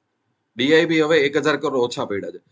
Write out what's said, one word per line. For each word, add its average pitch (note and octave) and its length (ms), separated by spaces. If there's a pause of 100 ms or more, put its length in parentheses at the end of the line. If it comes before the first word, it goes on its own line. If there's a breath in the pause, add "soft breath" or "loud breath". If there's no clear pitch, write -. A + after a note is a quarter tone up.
(580)
ડી C3+ 160
આઈ E3 120
બી D#3+ 160
હવે D#3 160
એક C#3 200
હજાર C#3+ 200
કરોડ C#3 160
ઓછા A#2+ 320
પડ્યા F#2+ 260
છે. F2+ 100 (100)